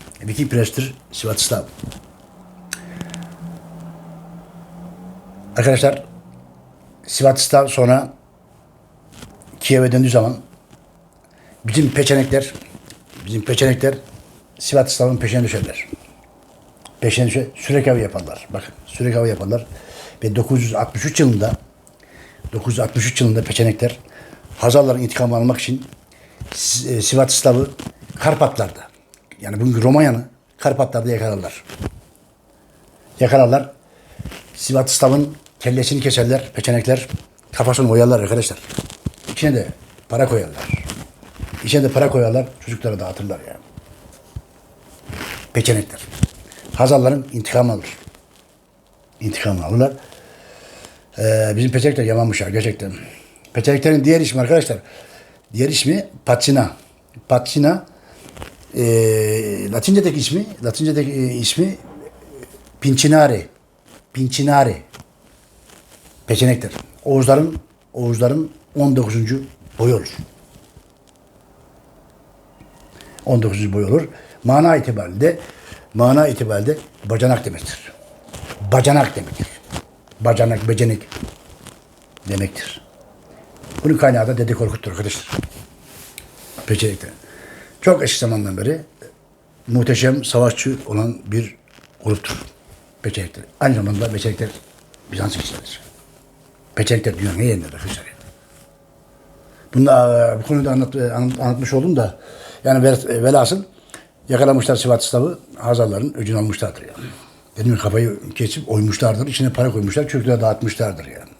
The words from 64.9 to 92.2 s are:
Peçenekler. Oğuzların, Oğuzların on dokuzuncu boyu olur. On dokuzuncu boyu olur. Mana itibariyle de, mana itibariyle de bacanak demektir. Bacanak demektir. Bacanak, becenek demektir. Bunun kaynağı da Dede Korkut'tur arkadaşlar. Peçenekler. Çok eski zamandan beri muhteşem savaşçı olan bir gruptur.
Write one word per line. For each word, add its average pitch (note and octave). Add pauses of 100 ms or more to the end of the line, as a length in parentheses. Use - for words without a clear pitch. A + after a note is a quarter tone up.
Peçenekler. B2 (340)
Oğuzların, C#3 (340)
Oğuzların B2 (200)
on C#3
dokuzuncu A#2 (380)
boyu A#2+
olur. - (3000)
On A#2+
dokuzuncu G2+
boyu G2+
olur. D3 (360)
Mana D3+
itibariyle G#2
de, E3 (540)
mana C3
itibariyle G#2+
de D3+ (280)
bacanak A2+
demektir. - (800)
Bacanak C3+
demektir. - (720)
Bacanak, A2+
becenek A2 (1200)
demektir. - (1000)
Bunun D3+
kaynağı A#2+
da B2
Dede A#2
Korkut'tur G#2+
arkadaşlar. - (1300)
Peçenekler. G#2 (720)
Çok F3+
eski -
zamandan G#2
beri C#3 (840)
muhteşem B2
savaşçı B2
olan A2
bir G#2+ (480)
gruptur. - (640)